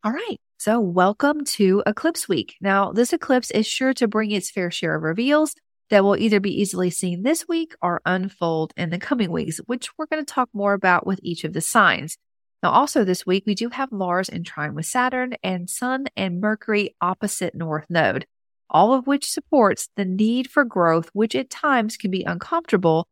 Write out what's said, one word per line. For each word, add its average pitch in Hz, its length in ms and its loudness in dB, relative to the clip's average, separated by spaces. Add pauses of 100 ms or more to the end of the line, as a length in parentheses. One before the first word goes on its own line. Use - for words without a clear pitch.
All 214 80 0
right, 392 280 -6 (200)
so 226 220 0
welcome 208 640 2
to 196 420 2
Eclipse 311 420 -2
Week. 147 320 -2
Now, 196 300 2
this 233 220 2
eclipse 262 400 0
is 214 160 0
sure 262 260 0
to 233 140 0
bring 214 240 -2
its 196 180 -4
fair 175 220 -4
share 156 240 -2
of 156 80 -6
reveals 262 500 2 (360)
that 202 120 6
will 196 140 4
either 214 240 4
be 196 200 -2
easily 185 300 0
seen 180 320 -4
this 294 240 -2
week 330 340 -4
or 175 240 -2
unfold 170 720 -2
in 170 140 -4
the 175 80 -4
coming 220 320 -2
weeks, 170 360 -4
which 240 300 -6
we're 311 100 -8
gonna 311 180 -4
talk 254 280 -2
more 202 200 0
about 190 340 2
with 190 160 -4
each 170 220 -8
of 160 80 -4
the 165 80 -4
signs. - 580 2 (460)
Now, 180 80 2
also 262 320 4
this 185 200 -2
week, 190 220 0
we 208 80 2
do 226 140 -4
have 262 240 -6
Mars 185 360 -2
in 170 140 -8
trine 147 320 -8
with 156 120 -8
Saturn 254 580 -2
and 185 260 -6
Sun 262 360 -4 (100)
and 180 240 -4
Mercury 214 600 -2
opposite 185 540 -4
North 156 340 -4
Node, 143 380 2 (420)
all 190 240 4
of 262 140 2
which 277 240 0
supports - 640 2
the 202 100 -2
need 220 460 0
for 285 140 2
growth, 170 480 2
which 220 240 0
at 262 120 -2
times 240 480 0
can 196 140 -4
be 185 140 -2
uncomfortable 175 880 0